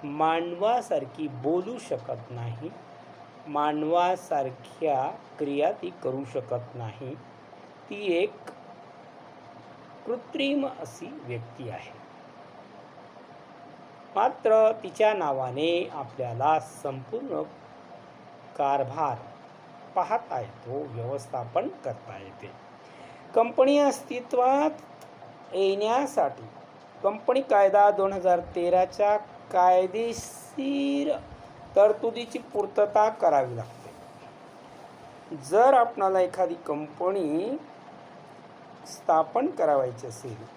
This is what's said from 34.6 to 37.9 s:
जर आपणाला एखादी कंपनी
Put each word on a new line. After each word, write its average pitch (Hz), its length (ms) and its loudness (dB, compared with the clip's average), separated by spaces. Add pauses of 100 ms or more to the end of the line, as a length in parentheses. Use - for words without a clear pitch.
जर 185 380 6
आपणाला 202 460 4
एखादी 180 340 0
कंपनी 170 1040 -4 (1300)